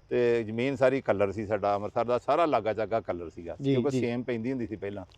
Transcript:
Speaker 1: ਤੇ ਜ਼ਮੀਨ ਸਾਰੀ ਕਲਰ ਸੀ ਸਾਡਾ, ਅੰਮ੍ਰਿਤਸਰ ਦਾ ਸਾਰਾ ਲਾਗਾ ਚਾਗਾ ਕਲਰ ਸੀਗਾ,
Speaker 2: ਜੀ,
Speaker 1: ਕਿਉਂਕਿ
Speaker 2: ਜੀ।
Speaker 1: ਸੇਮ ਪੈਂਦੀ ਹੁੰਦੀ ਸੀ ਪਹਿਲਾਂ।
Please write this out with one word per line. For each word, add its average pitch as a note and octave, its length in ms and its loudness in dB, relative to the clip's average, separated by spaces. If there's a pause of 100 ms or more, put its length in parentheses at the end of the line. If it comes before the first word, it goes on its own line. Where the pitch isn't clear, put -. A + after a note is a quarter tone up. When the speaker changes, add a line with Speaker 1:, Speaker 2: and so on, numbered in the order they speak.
Speaker 1:
ਤੇ A#2+ 340 2
ਜ਼ਮੀਨ A#2 320 -2
ਸਾਰੀ C3 260 4
ਕਲਰ G2+ 300 2
ਸੀ G#2 140 -4
ਸਾਡਾ, G2+ 300 0
ਅੰਮ੍ਰਿਤਸਰ G#2 300 -2
ਦਾ A#2+ 120 2
ਸਾਰਾ D3+ 280 2
ਲਾਗਾ A2+ 280 2
ਚਾਗਾ G#2+ 260 -2
ਕਲਰ F2 300 -6
ਸੀਗਾ, E2 320 -10
Speaker 2:
ਜੀ, C#3 100 2
Speaker 1:
ਕਿਉਂਕਿ C3 180 4
Speaker 2:
ਜੀ। C3 100 0
Speaker 1:
ਸੇਮ A#2+ 240 -2
ਪੈਂਦੀ A#2+ 280 -4
ਹੁੰਦੀ B2 160 -4
ਸੀ G#2 80 -8
ਪਹਿਲਾਂ। G2 300 -8 (120)